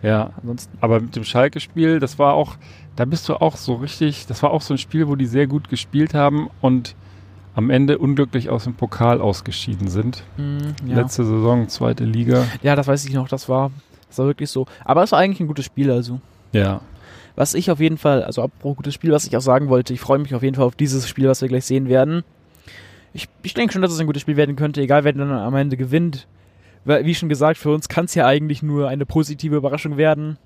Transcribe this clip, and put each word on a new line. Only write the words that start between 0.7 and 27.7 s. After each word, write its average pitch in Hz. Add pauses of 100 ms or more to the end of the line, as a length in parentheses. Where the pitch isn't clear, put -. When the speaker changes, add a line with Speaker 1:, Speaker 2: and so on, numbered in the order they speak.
Speaker 1:
Aber 113
mit 117
dem 113
Schalke-Spiel, 156
das 143
war 143
auch, 151 (400)
da 120
bist 156
du -
auch 160
so 127
richtig, 147
das 117
war 147
auch 151
so -
ein 135
Spiel, 156
wo 143
die 135
sehr 135
gut 147
gespielt 143
haben 147 (120)
und 127 (600)
am 110
Ende 139
unglücklich 131
aus 120
dem 123
Pokal 120
ausgeschieden 98
sind. 110 (140)
Speaker 2:
Mhm, 143 (100)
ja. 123
Speaker 1:
Letzte 120
Saison, 110
zweite 120
Liga. 120 (160)
Speaker 2:
Ja, 143
das 139
weiß 143
ich 135
noch, 131
das -
war, 131 (360)
das -
war 131
wirklich 143
so. 131 (180)
Aber 139
es 220
war 156
eigentlich 190
ein 160
gutes 143
Spiel, 135
also. 123 (320)
Speaker 1:
Ja. 98 (560)
Speaker 2:
Was -
ich 180
auf 147
jeden 160
Fall, 139
also -
apropos 139
gutes 143
Spiel, 160
was 147
ich -
auch 120
sagen 135
wollte, 127
ich 123
freue 139
mich 139
auf 120
jeden 135
Fall 135
auf 123
dieses 135
Spiel, 135
was 131
wir 131
gleich 127
sehen 135
werden. 143 (880)
Ich, - (140)
ich -
denke 240
schon, 190
dass 185
es 160
ein 160
gutes 143
Spiel 147
werden 143
könnte, 147
egal 139
wer 147
dann 139
am 120
Ende 139
gewinnt. 139 (580)
Weil, 143
wie 165
schon 165
gesagt, 147
für 151